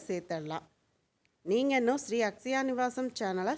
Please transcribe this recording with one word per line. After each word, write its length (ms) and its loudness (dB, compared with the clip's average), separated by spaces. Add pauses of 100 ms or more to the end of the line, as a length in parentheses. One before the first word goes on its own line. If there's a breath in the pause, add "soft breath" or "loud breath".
சேர்த்துடலாம். 540 -4 (800)
நீங்க 340 2
இன்னும் 220 4
ஸ்ரீ 240 -2
அக்ஷயா 420 0
நிவாசம் 560 0
சேனலை 380 0